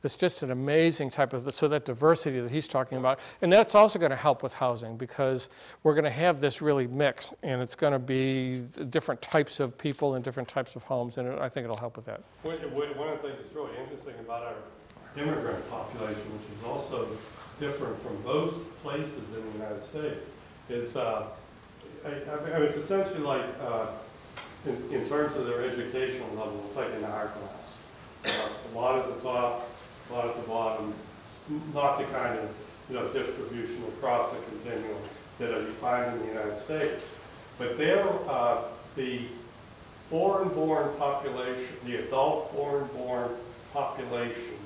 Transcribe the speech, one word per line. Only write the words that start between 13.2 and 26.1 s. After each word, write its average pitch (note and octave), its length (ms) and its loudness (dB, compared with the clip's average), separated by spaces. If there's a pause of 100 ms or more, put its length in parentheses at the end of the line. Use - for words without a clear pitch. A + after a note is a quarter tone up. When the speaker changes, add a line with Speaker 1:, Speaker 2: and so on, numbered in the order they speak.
Speaker 2:
the C#3+ 60 -6
things C3 140 -8
that's - 120 -16
really C3 240 -8
interesting C3 420 -12
about A#2 220 -8
our A#2 140 -8 (680)
immigrant D3 480 -2
population, G#2+ 540 -6 (100)
which G#2 240 -12
is A2+ 80 -10
also A#2+ 420 -4 (520)
different C#3+ 420 -4
from G2+ 220 -6
most D#3+ 340 0 (240)
places C#3 540 -6
in A2 100 -8
the G#2+ 140 -8
United G#2+ 240 -6
States, - 420 -6 (420)
is, A#2+ 280 -4
uh, A2+ 320 0 (760)
I, D3+ 60 -6
I, D3+ 460 -4
I D#3+ 40 4
mean, D3 100 8
it's D3 80 -2
essentially F#3+ 420 0
like, C3+ 260 0 (160)
uh, A2+ 240 0 (800)
in, B2+ 240 -2
in B2 180 0
terms D3 280 2
of B2+ 100 0
their A#2+ 160 0
educational B2 680 -2